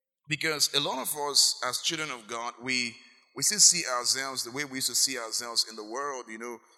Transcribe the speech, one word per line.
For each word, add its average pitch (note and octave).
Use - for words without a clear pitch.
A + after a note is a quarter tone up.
Because D3+
a C#3+
lot D3
of B2
us, -
as B2+
children D#3
of A#2
God, A#2
we, B2
we C#3
still G3+
see E3+
ourselves B2+
the A#2
way C#3
we C3
used B2+
to B2
see C3
ourselves A#2
in A2
the G#2+
world. B2+
You A2
know, A#2